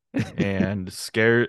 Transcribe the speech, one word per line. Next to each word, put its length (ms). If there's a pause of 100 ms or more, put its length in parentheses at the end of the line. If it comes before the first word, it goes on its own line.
(380)
and 560
scare, 560